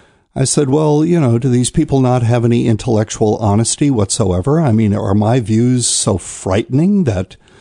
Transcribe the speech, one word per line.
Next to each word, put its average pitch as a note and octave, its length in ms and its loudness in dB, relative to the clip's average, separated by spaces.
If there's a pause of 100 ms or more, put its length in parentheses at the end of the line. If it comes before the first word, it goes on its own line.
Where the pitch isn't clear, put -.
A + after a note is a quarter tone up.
(360)
I C3+ 100 -2
said, C#3 240 0
"Well, D3+ 360 2
you E3+ 140 2
know, A#2+ 180 2
do C3 120 -2
these B2 200 0
people C#3+ 320 0
not B2+ 220 2
have A#2 220 0
any A#2+ 220 0
intellectual A2 720 -2
honesty A2+ 540 0
whatsoever? G#2 680 0
I C3+ 120 2
mean, G#2+ 220 2
are G2+ 200 -2
my G#2+ 260 2
views A#2 460 0
so - 320 -2
frightening C#3 840 -2
that F#2+ 320 -4 (260)